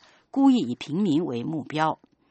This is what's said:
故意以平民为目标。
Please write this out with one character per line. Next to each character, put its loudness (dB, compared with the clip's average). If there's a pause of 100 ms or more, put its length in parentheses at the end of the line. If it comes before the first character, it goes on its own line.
(320)
故 4
意 6
以 0
平 -6
民 2
为 -6
目 -6
标。 -2 (320)